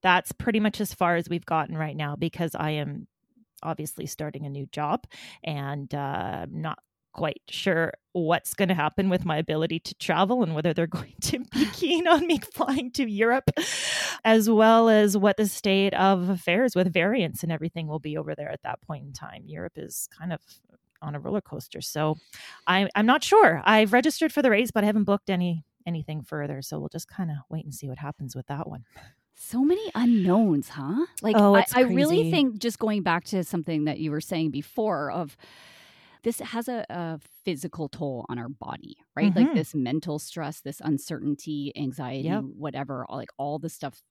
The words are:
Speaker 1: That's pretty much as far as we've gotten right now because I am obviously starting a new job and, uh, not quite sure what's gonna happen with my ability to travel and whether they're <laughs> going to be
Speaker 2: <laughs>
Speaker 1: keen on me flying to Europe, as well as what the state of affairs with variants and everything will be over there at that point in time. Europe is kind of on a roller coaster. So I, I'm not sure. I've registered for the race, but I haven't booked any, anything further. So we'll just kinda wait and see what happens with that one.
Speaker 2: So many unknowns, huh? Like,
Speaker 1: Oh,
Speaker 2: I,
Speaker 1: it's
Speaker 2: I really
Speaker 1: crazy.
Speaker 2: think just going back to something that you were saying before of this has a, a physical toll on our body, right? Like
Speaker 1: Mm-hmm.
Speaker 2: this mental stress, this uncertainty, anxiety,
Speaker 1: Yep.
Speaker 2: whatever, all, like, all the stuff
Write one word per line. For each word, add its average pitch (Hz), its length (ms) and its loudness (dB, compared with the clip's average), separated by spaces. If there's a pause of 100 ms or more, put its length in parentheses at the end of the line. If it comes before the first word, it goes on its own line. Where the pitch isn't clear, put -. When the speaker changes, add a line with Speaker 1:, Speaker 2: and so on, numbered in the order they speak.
Speaker 1:
That's 180 280 4
pretty 220 280 -2
much 214 200 0
as 202 140 -4
far 175 220 2
as 170 140 -2
we've 175 160 -4
gotten 160 320 -2
right 151 180 -4
now 147 200 -6
because 165 400 -4
I 156 160 -2
am 147 360 -6 (560)
obviously 156 420 -8
starting 151 400 -10
a 143 40 -8
new 139 180 -10
job 151 380 -4 (380)
and, 143 500 -8
uh, 113 560 -6
not 160 300 -8 (340)
quite - 360 -6
sure 165 420 -2 (220)
what's 170 400 0
gonna 190 220 0
happen 170 340 0
with 180 160 2
my 160 120 0
ability 160 420 -2
to - 160 -12
travel 196 480 2
and 165 100 -2
whether 156 200 0
they're 170 140 2
<laughs> 160 140 -6
going - 180 -14
to - 200 -2
be - 260 0
Speaker 2:
<laughs> 208 80 -6
Speaker 1:
keen 349 340 0
on 320 200 6
me 330 100 2 (160)
flying 262 380 -2
to 247 180 -2
Europe, 226 400 2 (760)
as 220 260 6
well 226 380 8
as 214 300 6
what 196 180 4
the 214 120 2
state 196 480 2
of 185 340 4
affairs 196 460 2
with 180 180 2
variants 180 500 0
and 170 80 -2
everything 160 360 -6
will 151 120 -4
be 151 180 -8
over 151 180 -6
there 147 140 -10
at 147 120 -8
that - 220 -8
point 139 200 -12
in 143 100 -16
time. - 340 -16
Europe 160 300 -12
is - 300 -12 (100)
kind 175 140 -8
of 156 80 -6 (600)
on 147 140 -10
a 143 40 -6
roller - 220 -4
coaster. - 400 -14
So 156 360 -2 (500)
I, 190 280 2
I'm 208 120 4
not 285 160 4
sure. 381 420 6
I've 214 280 6
registered 302 380 2
for 294 120 0
the 254 80 6
race, 220 200 2
but 214 120 2
I 214 40 4
haven't 208 180 2
booked 202 260 0
any, 175 320 0 (240)
anything 156 340 -6
further. 143 400 -8
So 151 180 -10
we'll 147 100 -8
just - 200 -12
kinda 151 400 -6
wait 160 160 -8
and 143 80 -12
see 143 160 -12
what 127 80 -10
happens 143 380 -10
with 131 120 -10
that 139 220 -8
one. 127 140 -14 (560)
Speaker 2:
So 247 240 -2
many 370 320 2
unknowns, 202 760 4
huh? 165 360 -2 (180)
Like, 226 140 2
Speaker 1:
Oh, 202 180 10
Speaker 2:
I, 196 60 10
Speaker 1:
it's - 140 0
Speaker 2:
I 254 60 6
really 302 360 4
Speaker 1:
crazy. - 140 2
Speaker 2:
think 262 280 2
just 233 200 -2
going 214 240 0
back 175 220 0
to 190 180 -2
something 160 420 -2
that 156 140 -2
you 156 120 -2
were 147 100 -4
saying 160 300 -2
before 147 600 -4
of 156 240 -6 (880)
this 233 160 -4
has 226 280 -8
a, 240 220 -6
a 165 300 -8 (260)
physical 160 420 -6
toll 135 400 -8
on 120 120 -8
our 120 100 -10
body, - 480 -14 (180)
right? 202 200 4
Like 220 140 6
Speaker 1:
Mm-hmm. 320 60 -2
Speaker 2:
this 160 200 -2
mental 147 420 -2
stress, 156 440 -10
this 139 220 -12
uncertainty, 143 960 -4
anxiety, 131 500 -6
Speaker 1:
Yep. 180 160 -2 (140)
Speaker 2:
whatever, 139 500 -8
all, 127 100 -10
like, 120 200 -12
all 143 220 -6
the 160 100 -6
stuff - 420 -12